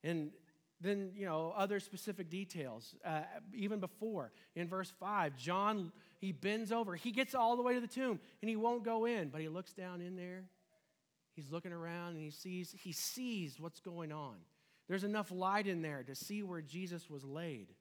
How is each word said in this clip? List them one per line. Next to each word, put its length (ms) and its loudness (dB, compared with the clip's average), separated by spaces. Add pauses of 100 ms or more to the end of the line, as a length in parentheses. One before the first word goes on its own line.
And 260 2 (500)
then, 360 2
you 100 -2
know, 300 2
other 240 4
specific 500 -6
details, 640 -4 (100)
uh, 180 0 (300)
even 280 0
before, 500 -2 (240)
in 140 0
verse 320 -2
five, 360 4
John, 560 4 (280)
he 100 0
bends 400 0
over. 240 2
He 160 -2
gets 240 2
all 220 6
the 60 2
way 120 6
to 60 4
the 80 -4
tomb, 320 2 (200)
and 80 0
he 80 2
won't 280 4
go 200 4
in, 240 2
but 120 -4
he 80 -2
looks 240 -6
down 280 -6
in 140 -4
there. 300 -6 (920)
He's 180 -10
looking 200 -4
around, 420 -4
and 80 -4
he 80 -6
sees, 500 -6
he 120 -8
sees 680 -2
what's 200 -8
going 300 -6
on. 240 -6 (540)
There's 160 2
enough 260 2
light 360 4
in 160 2
there 220 -2
to 100 -8
see 280 -4
where 180 -2
Jesus 500 -6
was 140 -8
laid. 440 -6 (120)